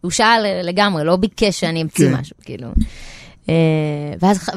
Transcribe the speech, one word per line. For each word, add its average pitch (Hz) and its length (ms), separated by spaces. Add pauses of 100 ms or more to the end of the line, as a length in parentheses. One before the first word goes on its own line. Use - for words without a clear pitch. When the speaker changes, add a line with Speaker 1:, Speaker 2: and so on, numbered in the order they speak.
Speaker 1:
הוא 180 100
שאל, 226 360
אה, 185 160
לגמרי, 180 420
לא 170 120
ביקש 196 440
שאני 165 220
אמציא 151 260
Speaker 2:
כן. 131 120
Speaker 1:
משהו, 143 240
כאילו. - 240 (800)
אה, 165 60 (680)
ואז, 185 360